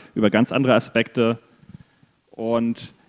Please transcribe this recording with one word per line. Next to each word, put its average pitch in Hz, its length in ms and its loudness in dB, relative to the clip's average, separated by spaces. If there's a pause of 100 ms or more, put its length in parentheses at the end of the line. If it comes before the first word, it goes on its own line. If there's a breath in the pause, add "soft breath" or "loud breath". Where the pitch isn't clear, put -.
(140 loud breath)
über 107 160 2
ganz 110 220 2
andere 127 220 2
Aspekte. 117 680 0 (920 soft breath)
Und 117 640 -4 (140)